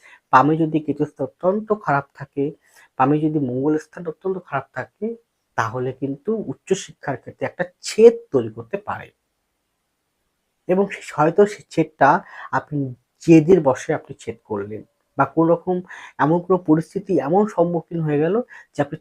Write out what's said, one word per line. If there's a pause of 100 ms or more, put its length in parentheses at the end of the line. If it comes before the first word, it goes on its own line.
(300)
পামে
যদি
কেতু
স্থান
অত্যন্ত
খারাপ (100)
থাকে, (440)
পামে
যদি
মঙ্গল
স্থান
অত্যন্ত
খারাপ
থাকে, (380)
তাহলে
কিন্তু
উচ্চশিক্ষার
ক্ষেত্রে
একটা (160)
ছেদ (120)
তৈরি
করতে
পারে। (1600)
এবং
সে, (140)
হয়তো
সেই
ছেদটা (280)
আপনি (260)
জেদের
বশে
আপনি
ছেদ
করলেন, (340)
বা
কোনো
রকম (380)
এমন
কোনো
পরিস্থিতি
এমন
সম্মুখীন
হয়ে
গেল (320)
যে
আপনি